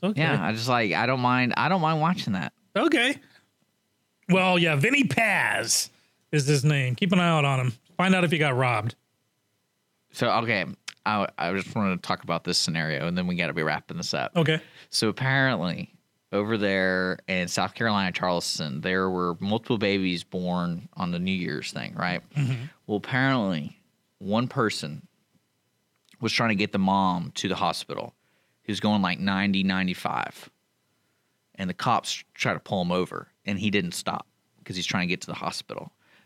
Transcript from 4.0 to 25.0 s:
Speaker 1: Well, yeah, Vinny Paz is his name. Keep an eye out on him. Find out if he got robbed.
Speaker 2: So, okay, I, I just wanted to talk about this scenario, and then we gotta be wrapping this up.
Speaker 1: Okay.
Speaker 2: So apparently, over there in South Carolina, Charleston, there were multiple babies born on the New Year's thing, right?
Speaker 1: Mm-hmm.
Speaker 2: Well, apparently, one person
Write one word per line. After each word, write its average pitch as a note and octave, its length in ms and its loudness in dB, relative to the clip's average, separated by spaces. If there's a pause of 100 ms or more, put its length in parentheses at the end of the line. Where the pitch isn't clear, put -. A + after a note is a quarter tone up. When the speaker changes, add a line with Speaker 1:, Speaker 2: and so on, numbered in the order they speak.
Speaker 1:
Well, F#3 300 6
yeah, E3 180 4
Vinny B3 280 4
Paz B2 840 2 (400)
is D3 160 0
his C#3+ 180 4
name. C#3 300 2
Keep F#3+ 180 0
an F#3+ 80 4
eye F3 80 4
out D#3 160 4
on C#3 160 2
him. B2+ 120 0 (240)
Find F#3+ 180 4
out F#3 100 4
if E3 80 2
he E3 60 2
got C#3+ 180 2
robbed. A#2+ 380 0 (1160)
Speaker 2:
So, - 180 0
okay, A2 340 0 (400)
I, G#2 240 0 (100)
I F2 140 -2
just F#2+ 220 -4
wanted F#2+ 280 0
to - 40 -14
talk - 180 -4
about E2+ 200 -4
this F2 140 0
scenario, D#2 480 -2
and F2 120 -2
then F2+ 80 -2
we F2+ 100 -2
gotta E2+ 160 -2
be D#2+ 100 -2
wrapping D#2 360 -4
this - 160 -4
up. C2 200 -4
Speaker 1:
Okay. D#3+ 260 2 (300)
Speaker 2:
So - 180 0
apparently, A2 840 0 (400)
over G#2 240 0
there F#2+ 640 0 (100)
in F#2 180 -2
South F#2 280 -2
Carolina, G#2 360 0
Charleston, F2 680 -2
there F#2 300 0
were F2+ 280 -2
multiple G#2+ 400 -2
babies F#2+ 460 0
born F2 680 -4
on F2+ 180 -4
the F2 60 -4
New F2+ 140 -2
Year's F2 380 -4
thing, - 240 -10
right? F2+ 280 -4 (120)
Speaker 1:
Mm-hmm. C3 300 -2 (220)
Speaker 2:
Well, G#2+ 100 -2
apparently, G#2+ 840 0 (400)
one G#2+ 300 -2
person G2 580 -2 (1120)